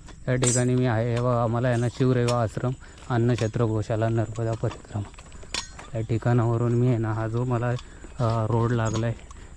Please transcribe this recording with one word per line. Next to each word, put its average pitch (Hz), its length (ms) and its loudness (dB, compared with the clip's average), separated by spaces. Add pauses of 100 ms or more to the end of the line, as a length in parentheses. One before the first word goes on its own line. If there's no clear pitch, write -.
(280)
या 131 60 2
ठिकाणी 123 400 2
मी 127 120 2
आहे, 117 280 2
हे 120 60 0
बघा, 120 220 2
आम्हाला 120 260 0
आहे 120 80 2
ना 120 120 0
शिवरेवा 120 540 2
आश्रम, 120 280 -2 (400)
अन्नछत्र 117 520 2
गोशाला, 110 460 0
नर्मदा 113 440 -2
परिक्रमा, - 580 -6 (840)
या 113 60 -2
ठिकाणावरून 117 720 2
मी 120 160 4
आहे 120 100 4
ना 113 140 0
हा 110 160 -2
जो 117 160 -2
मला, 123 240 0 (500)
अ, 113 300 2
रोड 117 240 4
लागला 110 340 0
आहे, 113 80 -2 (420)